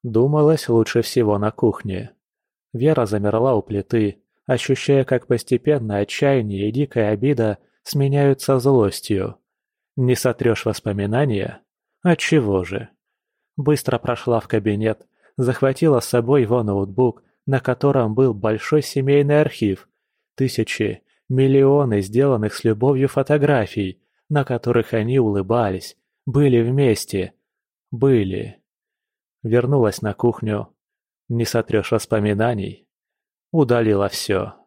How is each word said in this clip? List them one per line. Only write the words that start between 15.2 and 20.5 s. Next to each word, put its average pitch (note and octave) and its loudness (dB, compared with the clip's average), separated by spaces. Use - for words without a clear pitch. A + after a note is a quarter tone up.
захватила C3+ 2
с - -12
собой B2 2
его A#2 0
ноутбук, G2+ -2
на C3+ 0
котором B2+ 0
был B2 2
большой A2 -2
семейный C#3+ 2
архив. A2 -2
Тысячи, A2 -4